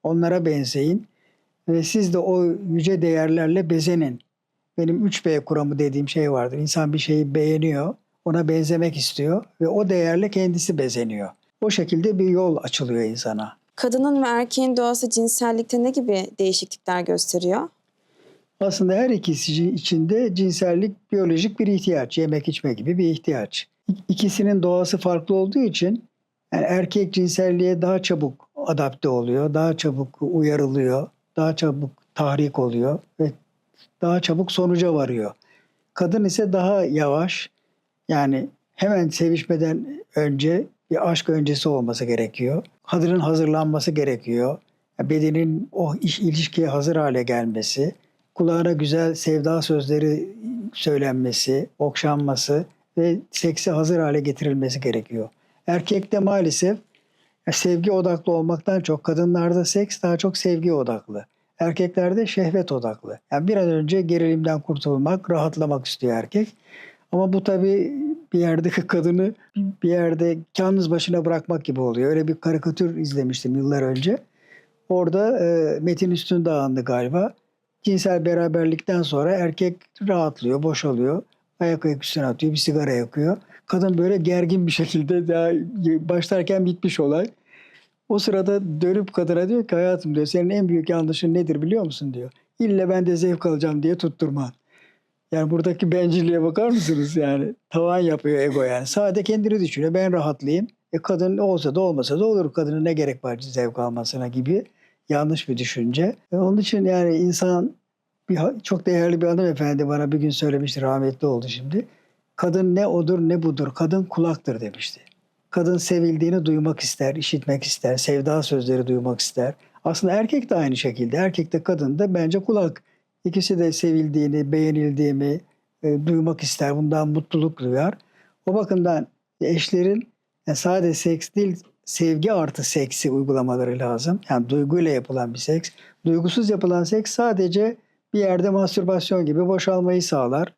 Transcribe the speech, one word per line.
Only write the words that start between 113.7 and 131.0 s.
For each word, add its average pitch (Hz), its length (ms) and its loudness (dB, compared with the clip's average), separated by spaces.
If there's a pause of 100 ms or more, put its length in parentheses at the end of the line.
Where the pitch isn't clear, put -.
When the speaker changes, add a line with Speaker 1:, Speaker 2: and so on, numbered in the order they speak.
Speaker 1:
kadın 170 280 0
kulaktır." 165 580 -2
demişti. - 400 -12 (480)
Kadın 175 280 2
sevildiğini 170 680 0
duymak 156 340 0
ister, - 360 -4
işitmek 139 480 -4
ister, - 340 -2
sevda 147 460 0
sözleri 127 440 0
duymak 123 320 -2
ister. 127 340 -2 (300)
Aslında 170 300 0
erkek 220 360 0
de 208 60 -6
aynı 143 220 0
şekilde. 123 400 -2
Erkek 175 360 -2
de 160 100 -2
kadın 147 360 -2
da 196 140 0
bence 170 260 0
kulak. 196 440 -2 (420)
İkisi 180 340 0
de 165 120 2
sevildiğini, 151 800 0
beğenildiğini, 151 880 0 (420)
e, 147 240 0
duymak 165 340 0
ister. 143 360 -2
Bundan 151 300 0
mutluluk 156 520 -2
duyar. 135 380 0 (480)
O 190 80 0
bakımdan 180 540 0 (340)
eşlerin, 180 640 0 (400)
e, 151 80 -2
sadece 175 380 0
seks 165 420 -2